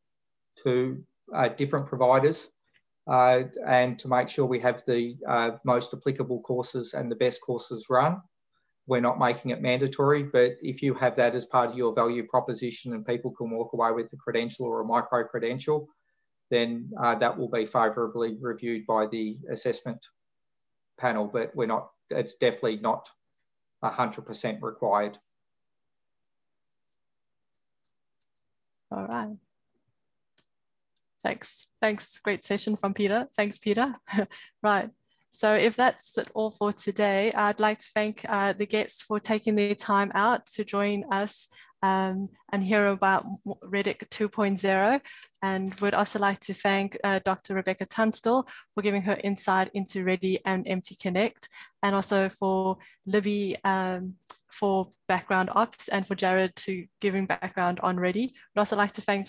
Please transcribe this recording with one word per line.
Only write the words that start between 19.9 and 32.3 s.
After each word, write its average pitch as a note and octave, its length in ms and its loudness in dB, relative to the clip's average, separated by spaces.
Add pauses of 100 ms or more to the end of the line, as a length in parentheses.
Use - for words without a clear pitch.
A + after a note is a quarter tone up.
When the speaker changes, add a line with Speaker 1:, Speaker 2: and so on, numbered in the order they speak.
Speaker 1:
panel. A2 280 0
But A2+ 280 -4
we're B2+ 120 -2
not, A2 240 -2 (200)
it's D#2 240 -4
definitely A2+ 440 0
not A2 300 -2 (720)
a A2+ 80 -2
hundred A#2 360 -4
percent A2 340 -6
required. G#2 580 0 (3750)
Speaker 2:
All G3 160 -6
right. A3 300 -8 (1900)
Thanks. - 460 -8 (120)
Thanks. - 380 -2
Great G3+ 240 -4